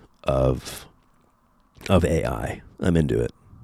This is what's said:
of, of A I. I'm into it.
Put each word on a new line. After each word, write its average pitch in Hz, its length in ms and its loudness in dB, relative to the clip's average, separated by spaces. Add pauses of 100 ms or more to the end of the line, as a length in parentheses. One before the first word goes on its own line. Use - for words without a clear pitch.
(240)
of, 65 600 0 (1040)
of 90 140 6
A 82 200 0
I. 58 380 -6 (160)
I'm 85 180 2
into 65 220 2
it. 58 140 -2 (320)